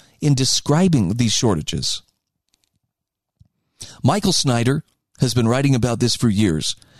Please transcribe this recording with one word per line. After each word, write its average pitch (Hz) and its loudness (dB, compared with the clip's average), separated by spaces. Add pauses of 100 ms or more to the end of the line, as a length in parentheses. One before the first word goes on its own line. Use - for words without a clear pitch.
(220)
in 147 2
describing 135 0
these 117 0
shortages. 80 -2 (2000)
Michael 180 0
Snyder 131 0 (340)
has 123 -2
been 120 2
writing 135 2
about 117 0
this 120 0
for 120 0
years. 95 0 (220)